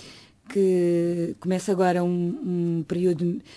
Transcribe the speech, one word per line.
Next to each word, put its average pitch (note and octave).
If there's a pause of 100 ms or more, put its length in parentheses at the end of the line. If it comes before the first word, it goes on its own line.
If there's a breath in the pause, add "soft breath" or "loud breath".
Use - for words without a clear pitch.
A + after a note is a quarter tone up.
(480 loud breath)
que F3
comece F#3
agora F3+
um, F3
um D#3
período, F3 (160 loud breath)